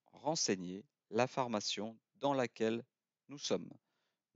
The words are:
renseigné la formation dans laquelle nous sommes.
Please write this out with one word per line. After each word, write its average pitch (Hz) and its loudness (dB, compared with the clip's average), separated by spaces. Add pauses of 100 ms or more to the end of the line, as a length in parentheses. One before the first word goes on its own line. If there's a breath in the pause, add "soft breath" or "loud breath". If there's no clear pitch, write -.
(140)
renseigné 98 0 (240)
la 117 2
formation 113 -2 (160)
dans 139 2
laquelle 120 0 (420)
nous 143 -12
sommes. - -2 (640)